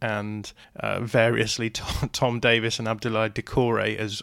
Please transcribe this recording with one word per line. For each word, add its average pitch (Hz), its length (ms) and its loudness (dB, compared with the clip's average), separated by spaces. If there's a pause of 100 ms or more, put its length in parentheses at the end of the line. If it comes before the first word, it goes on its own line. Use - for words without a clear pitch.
and, 107 500 -4 (240)
uh, 101 240 -4
variously 113 680 2
<laughs> - 100 -8
Tom, - 300 -4
Tom 120 320 0
Davis 113 380 4
and 113 80 -2
Abdoulaye 110 440 0
Doucouré 110 640 0
as, 104 280 -4